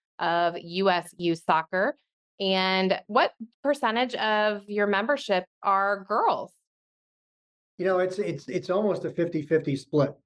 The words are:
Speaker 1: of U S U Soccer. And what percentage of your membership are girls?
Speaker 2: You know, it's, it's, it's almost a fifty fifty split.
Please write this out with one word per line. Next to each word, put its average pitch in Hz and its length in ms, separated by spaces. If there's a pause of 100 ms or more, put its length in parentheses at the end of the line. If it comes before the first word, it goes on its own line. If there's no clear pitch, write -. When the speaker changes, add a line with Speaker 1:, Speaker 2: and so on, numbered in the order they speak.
(180)
Speaker 1:
of 170 400
U 180 320
S 175 280
U 170 180
Soccer. 185 640 (420)
And 190 680
what 247 260 (300)
percentage 254 520
of 214 520
your 208 200
membership 202 580 (160)
are 196 460
girls? - 460 (1200)
Speaker 2:
You 180 80
know, 185 140
it's, 185 200
it's, 170 280
it's - 220
almost 185 340
a 160 60
fifty 151 320
fifty 147 340
split. - 400 (100)